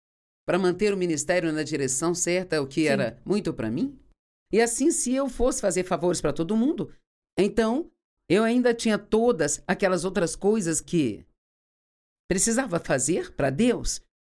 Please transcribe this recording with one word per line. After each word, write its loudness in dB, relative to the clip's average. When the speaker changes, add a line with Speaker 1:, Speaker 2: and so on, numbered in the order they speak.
Speaker 1:
pra 2
manter 2
o -4
ministério 0
na -2
direção -2
certa, -2
o -4
que 0
Speaker 2:
Sim. 4
Speaker 1:
era 0
muito -2
pra -6
mim. -4
E 4
assim, 2
se -2
eu -2
fosse -2
fazer 0
favores -2
pra 0
todo -2
mundo, -2
então 0
eu 4
ainda 4
tinha 0
todas 0
aquelas 0
outras -2
coisas 0
que -2
precisava 0
fazer -2
pra -2
Deus. 0